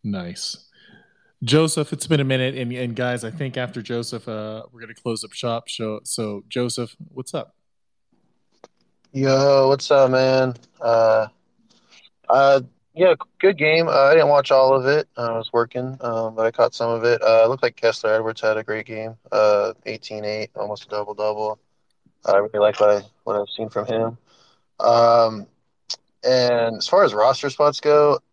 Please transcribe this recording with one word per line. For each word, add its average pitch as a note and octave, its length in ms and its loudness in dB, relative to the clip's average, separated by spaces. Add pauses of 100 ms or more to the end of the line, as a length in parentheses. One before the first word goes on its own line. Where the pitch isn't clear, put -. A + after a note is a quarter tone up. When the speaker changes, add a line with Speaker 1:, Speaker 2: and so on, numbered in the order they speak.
Speaker 1:
Nice. F#2 600 -10 (760)
Joseph, D3+ 520 0
it's - 140 -10
been D#3 120 2
a C#3 60 -2
minute, C3 300 -2
and, B2 180 -8
and B2 240 -8
guys, B2 260 -4
I A2 80 -10
think C3+ 240 -10
after B2 260 -8
Joseph, A#2 460 -10
uh, G#2+ 360 -12 (100)
we're A2+ 80 -20
gonna A2+ 120 -20
close A2+ 300 -10
up A2 80 -18
shop. A#2 380 -8
So, G#2+ 340 -8
so G#2 460 -8
Joseph, B2 480 -6 (160)
what's C3 200 -16
up? C#3+ 220 -10 (1600)
Speaker 2:
Yo, C3+ 520 4
what's C#3 240 0
up, C#3 180 6
man? C3 460 2 (260)
Uh, A2+ 460 2 (1000)
uh, C#3 340 4 (340)
yeah, F3 180 4 (260)
good F#3+ 200 2
game. D#3+ 280 2
Uh, C#3 180 4
I C#3+ 80 6
didn't D#3 160 4
watch C#3+ 220 2
all C3+ 220 6
of C3 140 0
it. D3 280 0
Uh, A#2 180 -4
I A2+ 40 -4
was - 160 -10
working, B2+ 480 -4
um, A2+ 320 -6
but A2+ 140 -2
I A2+ 40 0
caught A#2 220 0
some A#2 160 -4
of A2+ 140 -4
it. A#2 180 2
Uh, A2+ 220 4
it A2+ 60 4
looked C3 120 -4
like A#2+ 140 -2
Kessler A2 380 -2
Edwards A2 280 -4
had A2 160 -2
a A2 60 -8
great G#2+ 240 -8
game. A2 280 -12 (160)
Uh, G#2 420 2 (120)
eighteen G#2+ 400 -12
eight, G#2+ 300 -8
almost G#2 300 -10
a - 40 -20
double-double. G#2+ 680 -6 (680)
I G2 120 2
really G#2 220 -2
like G#2 200 2
what G#2 100 6
I, G#2 120 2 (220)
what G#2 120 -4
I've G#2 140 -6
seen A2 200 -10
from G#2+ 160 -6
him. A2+ 320 -4 (640)
Um, A#2 680 4 (800)
and A#2+ 540 0
as - 100 -10
far G3 160 4
as B2 100 2
roster B2 360 0
spots D3 320 0
go D3 380 4 (140)